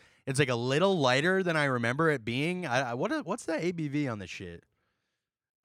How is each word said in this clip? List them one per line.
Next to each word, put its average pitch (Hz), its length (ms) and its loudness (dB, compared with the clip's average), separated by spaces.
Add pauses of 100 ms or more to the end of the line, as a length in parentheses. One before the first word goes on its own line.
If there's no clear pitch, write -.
(260)
It's, 131 140 -4
like, 131 80 4
a 127 80 2
little 156 420 2
lighter 147 460 4
than 165 120 0
I 151 100 2
remember 131 440 2
it 127 140 0
being. 156 420 -2
I, 123 240 0
I, 120 40 -4
what, 220 300 -4
what's 190 200 -6
the 311 200 -4
A 180 80 0
B 165 160 -4
V 143 200 -2
on 110 100 -4
this 92 120 -10
shit? 85 340 -12 (1000)